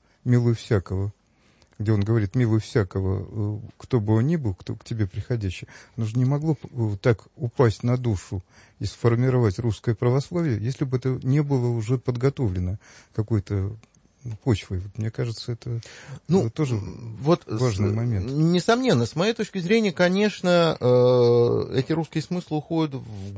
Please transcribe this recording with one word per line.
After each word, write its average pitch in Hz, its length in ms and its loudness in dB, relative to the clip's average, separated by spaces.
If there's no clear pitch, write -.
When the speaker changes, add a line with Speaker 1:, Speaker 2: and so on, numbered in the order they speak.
Speaker 1:
«Милуй 120 300 4
всякого», 98 580 -2
где 107 120 0
он 101 100 4
говорит: 107 320 0
«Милуй 113 260 2
всякого, 101 960 -2
э, - 40 -12
кто - 220 -2
бы 104 120 0
он 113 140 4
ни 170 100 0
был, 113 180 -2
кто - 220 -10
к - 80 -20
тебе 110 220 -4
приходящий». 107 600 -6
Оно 113 80 -2
же 110 140 -2
не 127 80 2
могло, 143 360 0
э, 107 380 -4
так 120 240 2
упасть 117 460 0
на 123 140 0
душу 107 460 -4
и 117 40 -6
сформировать 120 760 2
русское 117 360 -2
православие, 139 680 0
если 131 220 -4
бы 127 140 -4
это 131 240 -4
не 139 200 2
было 135 260 0
уже 117 300 0
подготовлено 117 800 -2
какой-то 101 600 -2
почвой. 101 360 -2
Вот 98 180 -12
мне 110 120 -4
кажется, 120 420 -8
это, 117 280 -8
Speaker 2:
Ну, 147 180 2
Speaker 1:
э, 113 40 -4
тоже 127 260 -2
Speaker 2:
вот 110 680 -4
Speaker 1:
важный 107 440 0
Speaker 2:
с-, 104 40 0
Speaker 1:
момент. 113 360 -2
Speaker 2:
несомненно, 170 760 2
с - 100 -8
моей 202 160 0
точки 202 260 -6
зрения, 196 340 2
конечно, 180 840 2
э, 120 1000 4
эти 135 140 -2
русские 156 300 -4
смыслы 170 360 -6
уходят 156 360 -2
в 107 440 -12